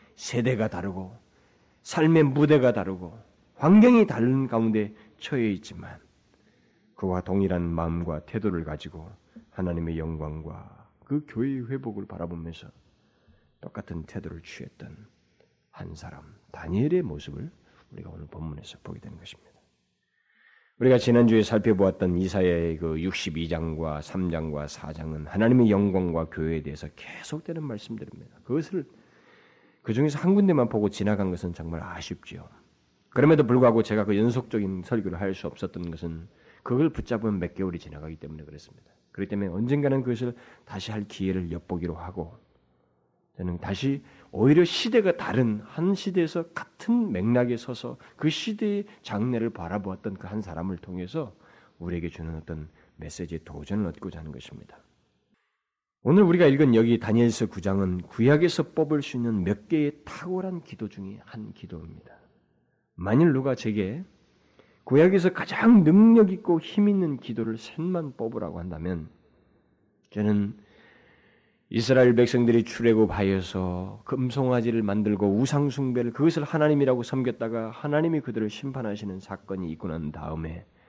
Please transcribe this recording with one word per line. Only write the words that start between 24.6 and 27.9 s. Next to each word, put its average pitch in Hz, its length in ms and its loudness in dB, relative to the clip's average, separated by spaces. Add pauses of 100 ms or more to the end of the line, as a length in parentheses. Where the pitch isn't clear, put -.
사 - 240 -14
장은 78 360 -10
하나님의 113 420 4
영광과 92 560 2
교회에 80 380 -4
대해서 73 320 -12
계속되는 - 680 -12
말씀들입니다. 110 800 -14